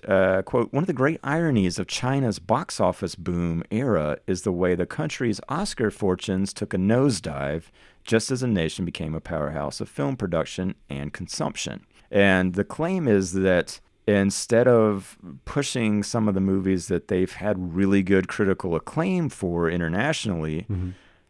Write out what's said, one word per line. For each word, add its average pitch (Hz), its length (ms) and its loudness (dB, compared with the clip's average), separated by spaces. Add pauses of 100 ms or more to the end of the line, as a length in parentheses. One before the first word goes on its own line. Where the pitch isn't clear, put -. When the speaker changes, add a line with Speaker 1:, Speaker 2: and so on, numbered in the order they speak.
Speaker 1:
uh, 95 340 4
quote, 120 280 -2
"One 143 120 0
of 190 40 -2
the 180 60 -2
great 135 320 0
ironies 135 540 2
of 92 80 -6
China's 127 520 -2
box 113 400 -2
office 90 360 0
boom 87 540 -2
era 98 480 0 (100)
is 95 160 -2
the 101 80 0
way 90 240 2
the 87 100 0
country's 127 640 -4
Oscar 143 420 -2
fortunes 95 640 -2
took - 200 -6
a 101 40 0
nosedive 90 840 0 (420)
just 110 260 0
as 127 100 -2
the 127 60 -2
nation 90 380 0
became 78 280 -6
a 80 60 -6
powerhouse 73 600 -6
of 101 80 -8
film 143 260 -4
production 90 600 -4 (140)
and 71 220 -8
consumption." - 680 -8 (300)
And 92 420 6
the 98 100 0
claim 170 460 -2
is 95 240 4
that 92 480 2 (260)
instead 104 600 2
of 107 480 2 (280)
pushing 113 560 0
some 110 260 0
of 101 60 2
the 95 80 0
movies 95 460 2
that 87 220 -2
they've 92 240 2
had 92 420 -4
really 98 260 4
good 95 280 2
critical 95 460 0
acclaim 170 540 -2
for 85 400 0
internationally, 87 1000 -2
Speaker 2:
Mm-hmm. 90 180 -4 (400)